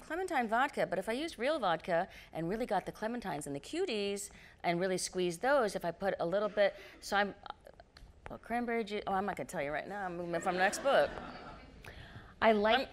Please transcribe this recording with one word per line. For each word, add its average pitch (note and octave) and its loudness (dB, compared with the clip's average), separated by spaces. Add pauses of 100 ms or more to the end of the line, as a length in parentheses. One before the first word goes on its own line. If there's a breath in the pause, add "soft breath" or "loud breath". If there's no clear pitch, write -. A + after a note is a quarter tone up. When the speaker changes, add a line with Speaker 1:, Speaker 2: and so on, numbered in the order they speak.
Speaker 1:
clementine D#4+ -2
vodka, A3+ 2
but - -2
if F#3+ -4
I A3 -2
used D4+ -4
real C#4+ 0
vodka F3 2 (280 loud breath)
and E3 -2
really A3 -2
got F#3 0
the E3 -8
clementines A3 -6
and C#3+ -6
the C#3+ -6
cuties G#3 -2 (340 loud breath)
and E3+ 2
really F#3 2
squeezed F3 -2
those, B3 4
if F3+ -2
I - -2
put F#3+ -2
a E3 0
little G3+ 2
bit," G3+ 4 (240 loud breath)
so - 0
I'm, G3+ 2 (920)
well, - -10
cranberry A#3 0
juice, G#3 -4
oh, G3 0
I'm F#3+ 2
not F#3+ -2
gonna D3 -6
tell E3 -2
you C#3+ -2
right - -2
now, G3+ -6
I'm F3 -4
moving E3+ -2
from F3+ 0
the F#3 2
next G3+ 2
book. A#3 6 (1300 loud breath)
Speaker 2:
I A3 8
like, A3 4